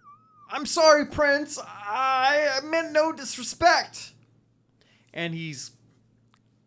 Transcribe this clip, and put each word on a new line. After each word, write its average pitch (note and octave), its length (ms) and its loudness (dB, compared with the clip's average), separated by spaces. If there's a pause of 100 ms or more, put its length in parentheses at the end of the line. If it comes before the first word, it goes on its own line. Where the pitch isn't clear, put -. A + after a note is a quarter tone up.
(500)
I'm C4+ 160 -6
sorry, D#4 400 6
Prince. D4 520 0
I, C4 1000 0
I C4+ 100 -6
meant D#4+ 260 -2
no D#4 200 2
disrespect. C#4 1000 -2 (1000)
And E3 220 -8
he's D#3+ 380 -12 (960)